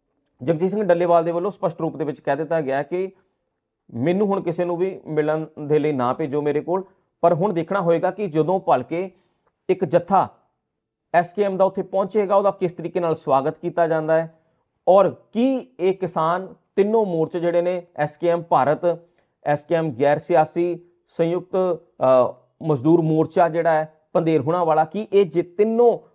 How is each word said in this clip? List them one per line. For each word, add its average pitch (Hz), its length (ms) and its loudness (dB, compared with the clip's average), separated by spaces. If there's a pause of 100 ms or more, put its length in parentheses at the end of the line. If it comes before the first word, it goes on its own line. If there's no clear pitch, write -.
(420)
ਜਗਜੀਤ 165 280 -2
ਸਿੰਘ 208 120 -4
ਡੱਲੇਵਾਲ 170 420 2
ਦੇ 170 80 -4
ਵੱਲੋਂ 175 180 -4
ਸਪਸ਼ਟ 175 300 -6
ਰੂਪ 160 160 -4
ਦੇ 156 80 -6
ਵਿੱਚ 139 160 -8
ਕਹਿ 143 160 -4
ਦਿੱਤਾ 160 240 -4
ਗਿਆ 135 220 -2
ਕਿ 185 280 -6 (840)
ਮੈਨੂੰ 175 320 0
ਹੁਣ 196 140 -2
ਕਿਸੇ 175 240 -4
ਨੂੰ 175 120 -4
ਵੀ 190 300 -4
ਮਿਲਣ 156 400 -2 (120)
ਦੇ 151 200 0
ਲਈ 151 140 -2
ਨਾ 127 200 0
ਭੇਜੋ 147 300 -4
ਮੇਰੇ 147 180 -2
ਕੋਲ। 180 240 -4 (360)
ਪਰ 170 140 4
ਹੁਣ 190 180 0
ਦੇਖਣਾ 170 280 -2
ਹੋਏਗਾ 170 300 0
ਕਿ 202 160 -6
ਜਦੋਂ 160 340 0
ਭਲਕੇ 170 500 -2 (580)
ਇੱਕ 185 160 0
ਜੱਥਾ 170 440 2 (840)
ਐਸ 170 180 0
ਕੇ 202 100 -2
ਐਮ 196 140 -2
ਦਾ 190 80 2
ਉੱਥੇ 196 180 -2
ਪਹੁੰਚੇਗਾ, 190 540 -2
ਉਹਦਾ 196 140 2
ਕਿਸ 185 220 -4
ਤਰੀਕੇ 165 280 -8
ਨਾਲ 165 160 -2
ਸਵਾਗਤ 139 420 -2
ਕੀਤਾ 170 280 -2
ਜਾਂਦਾ 160 280 0
ਹੈ 165 200 -2 (540)
ਔਰ 185 280 4 (160)
ਕੀ 254 340 0 (140)
ਇਹ 185 140 2
ਕਿਸਾਨ 175 600 -4 (220)
ਤਿੰਨੋਂ 214 300 2
ਮੋਰਚੇ 165 340 -2
ਜਿਹੜੇ 170 220 0
ਨੇ, 175 200 -2 (140)
ਐਸ 147 200 -4
ਕੇ 170 120 -2
ਐਮ 170 140 0
ਭਾਰਤ, 156 560 0 (460)
ਐਸ 147 180 0
ਕੇ - 120 -4
ਐਮ 160 160 0
ਗੈਰ 143 280 2
ਸਿਆਸੀ, 170 640 0 (280)
ਸੰਯੁਕਤ, 175 720 -2 (200)
ਅ, 131 320 4 (300)
ਮਜ਼ਦੂਰ 156 380 2
ਮੋਰਚਾ 160 480 2
ਜਿਹੜਾ 165 220 0
ਹੈ 156 240 -2 (180)
ਪੰਧੇਰ 160 280 2
ਹੁਣਾਂ 170 240 -2
ਵਾਲਾ, 156 200 2
ਕੀ 208 280 -8
ਇਹ 196 140 4
ਜੇ 165 160 -2
ਤਿੰਨੋਂ 226 560 2 (160)